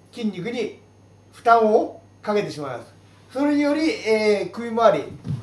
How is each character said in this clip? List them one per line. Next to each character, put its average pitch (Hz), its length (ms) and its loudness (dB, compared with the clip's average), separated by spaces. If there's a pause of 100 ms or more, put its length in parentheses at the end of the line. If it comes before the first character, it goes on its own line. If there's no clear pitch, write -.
(120)
ー、 - 40 -20
筋 233 120 -6
肉 180 240 -8
に 247 280 -8 (540)
負 - 100 -20
担 233 220 6
を 233 340 2 (220)
か 208 140 -4
け 202 80 0
て 156 80 -8
し 147 100 -12
ま 131 140 -10
い - 20 -14
ま 113 60 -16
す。 - 100 -20 (400)
そ 269 100 -2
れ 294 120 2
に 294 60 2
よ 285 120 2
り、 311 160 0 (180)
え 208 420 0
ー、 - 20 -12
首 233 180 -10
周 220 360 2 (360)